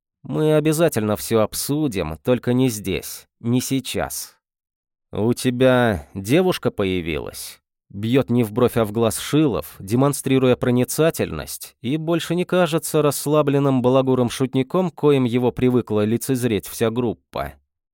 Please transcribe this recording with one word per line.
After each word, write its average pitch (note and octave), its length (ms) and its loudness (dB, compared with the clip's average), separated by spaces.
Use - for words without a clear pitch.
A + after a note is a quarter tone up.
«Мы D#3 320 0
обязательно D3+ 600 2
всё A2+ 240 0
обсудим, G#2 800 -2
только B2 300 0
не C3 160 2
здесь, G2 580 -6
не A#2+ 200 0
сейчас». - 760 -6
«У G#2+ 220 0
тебя B2 800 2
девушка B2+ 580 0
появилась?» E2 920 -6
Бьёт A2+ 340 0
не A#2+ 140 2
в G#2 100 -4
бровь, A#2+ 240 0
а A2+ 80 2
в G2+ 60 -4
глаз A2 300 0
Шилов, D3 580 0
демонстрируя C3 760 2
проницательность, B2 1200 -2
и B2+ 160 -4
больше D#3+ 380 -2
не F3 100 0
кажется D#3+ 580 0
расслабленным C#3+ 800 2
балагуром-шутником, C3 1080 0
коим C#3+ 320 2
его B2 300 0
привыкла A2+ 520 0
лицезреть A#2 640 -2
вся - 240 -2
группа. - 640 -6